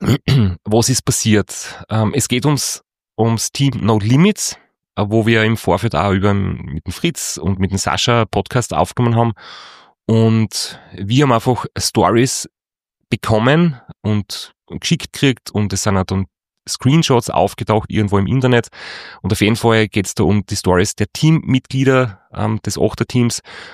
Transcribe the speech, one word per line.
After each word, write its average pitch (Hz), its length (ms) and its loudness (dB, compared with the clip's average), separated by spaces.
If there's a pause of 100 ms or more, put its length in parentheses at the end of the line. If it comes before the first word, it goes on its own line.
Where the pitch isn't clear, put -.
<clears throat> 110 640 0
was 113 240 2
ist 131 160 -2
passiert? - 840 -2
Ähm, 110 240 0
es - 140 -2
geht 123 160 -2
ums, - 400 -2 (340)
ums 113 320 0
Team 139 300 -2
No 110 180 2
Limits, 135 600 2 (360)
äh, 104 120 -2
wo 107 200 2
wir 113 180 4
im 110 120 0
Vorfeld 107 380 -2
auch 95 180 0
über, 98 220 2
mit 90 520 -6
dem 87 60 -8
Fritz - 440 -6
und 90 220 -4
mit 95 120 -2
dem 98 80 -4
Sascha 113 480 0
Podcast - 480 -4
aufgenommen 117 420 0
haben. 117 160 2 (720)
Und 113 720 0 (140)
wir 110 300 0
haben 135 100 4
einfach 117 320 0 (140)
Stories 113 720 2 (600)
bekommen 127 720 0 (220)
und - 500 -4 (160)
geschickt - 460 -4
gekriegt - 360 0
und 104 220 -2
es 98 120 -4
sind 98 120 0
auch 95 80 0
dann 95 220 -2 (420)
Screenshots 135 640 2
aufgetaucht - 600 0
irgendwo 101 280 0
im 98 80 0
Internet. 123 420 2 (540)
Und 92 100 0
auf 101 80 -2
jeden 107 160 2
Fall 110 320 2
geht's - 260 -2
da 110 100 0
um 98 220 2
die 101 100 -6
Stories 90 400 2
der - 160 -4
Teammitglieder, 131 1080 0 (140)
ähm, 107 300 -2
des - 140 -6
Achterteams. 117 640 0 (340)